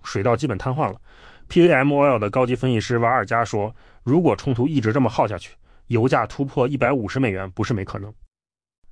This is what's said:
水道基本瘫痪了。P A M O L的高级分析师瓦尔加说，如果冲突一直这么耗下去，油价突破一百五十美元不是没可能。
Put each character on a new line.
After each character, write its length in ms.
水 200
道 140
基 100
本 120
瘫 140
痪 180
了。 100
P 180
A 60
M 200
O 100
L 160
的 100
高 160
级 120
分 160
析 80
师 180
瓦 100
尔 160
加 200
说， 300
如 180
果 140
冲 180
突 140
一 140
直 120
这 80
么 80
耗 180
下 120
去， 160
油 220
价 180
突 180
破 240
一 80
百 160
五 160
十 120
美 100
元 200
不 140
是 80
没 120
可 140
能。 140